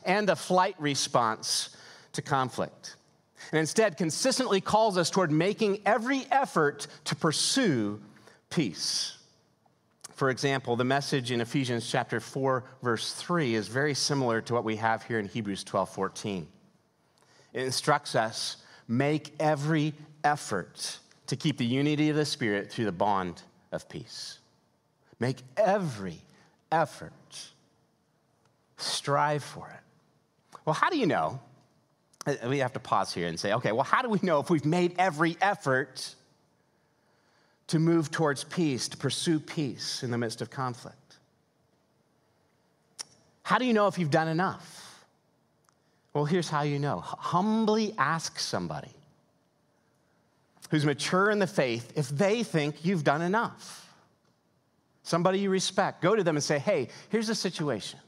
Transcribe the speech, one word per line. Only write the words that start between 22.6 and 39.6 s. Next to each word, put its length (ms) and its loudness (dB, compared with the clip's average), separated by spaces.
through 140 -2
the 80 0
bond 500 0
of 160 -8
peace." 500 -14
Make 200 -2
every 640 0
effort. 420 0
Strive 680 0
for 260 -14
it. 960 -20
Well, 100 2
how 160 4
do 60 0
you 100 2
know? 340 2
Uh, 100 0
we 100 0
have 160 0
to 60 -6
pause 320 0
here 140 -2
and 120 -4
say, 140 0
"Okay, 200 2
well, 100 2
how 180 2
do 80 -4
we 140 0
know 160 2
if 100 -2
we've 160 2
made 320 2
every 440 0
effort 760 -2
to 120 2
move 320 4
towards 340 0
peace, 440 0
to 80 -12
pursue 440 0
peace 600 -6